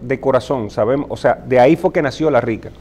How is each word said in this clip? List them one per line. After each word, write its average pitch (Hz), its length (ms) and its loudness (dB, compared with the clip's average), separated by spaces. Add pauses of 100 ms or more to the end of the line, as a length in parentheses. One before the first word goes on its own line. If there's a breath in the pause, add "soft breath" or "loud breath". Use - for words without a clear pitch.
de 123 180 -4
corazón, 127 500 -2
sabemos, 127 400 -2
o - 60 -8
sea, - 320 0
de 123 140 4
ahí 156 160 6
fue 180 160 0
que 170 80 0
nació 151 280 -2
La 123 120 2
Rica. 110 280 -6 (120 loud breath)